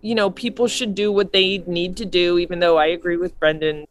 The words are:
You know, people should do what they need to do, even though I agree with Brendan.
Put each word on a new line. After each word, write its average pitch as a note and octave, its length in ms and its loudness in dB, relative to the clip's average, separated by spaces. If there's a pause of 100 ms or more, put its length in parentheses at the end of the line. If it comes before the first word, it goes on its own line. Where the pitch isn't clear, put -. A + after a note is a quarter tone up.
You A3 140 -2
know, G3+ 160 2
people A#3 360 -2
should A3 280 -4
do G#3 160 0
what G3 200 0
they F#3+ 360 2
need F3 300 -4
to A#3 80 -8
do, F3 340 2
even F3 200 -4
though E3+ 180 4
I D#3 100 4
agree E3+ 300 -2
with F3 220 -6
Brendan. D#3 500 0